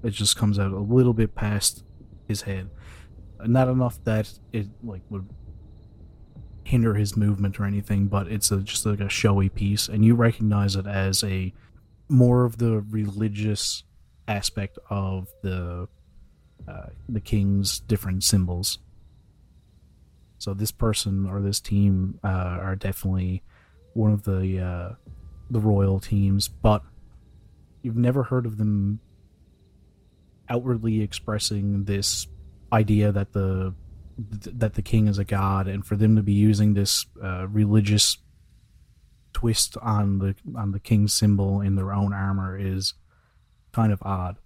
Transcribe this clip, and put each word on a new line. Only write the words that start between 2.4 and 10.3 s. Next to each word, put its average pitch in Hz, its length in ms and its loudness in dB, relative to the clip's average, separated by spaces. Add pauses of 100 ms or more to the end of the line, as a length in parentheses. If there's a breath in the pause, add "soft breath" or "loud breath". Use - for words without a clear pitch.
head. 92 280 -8 (720 loud breath)
Not 127 240 4
enough 127 360 -2
that 110 280 0 (200)
it, 104 160 -4 (140)
like, 104 280 -12
would 98 180 -10 (1400)
hinder 113 300 2
his 104 220 -2
movement 101 440 0
or 101 40 -2
anything, 101 420 0
but 98 220 -2
it's 104 220 -2
a, 98 80 0
just, - 280 -6
like, 104 140 -2
a 98 80 -4
showy 98 400 2
piece, 101 400 -2
and 107 160 2
you 113 100 8
recognize 104 600 2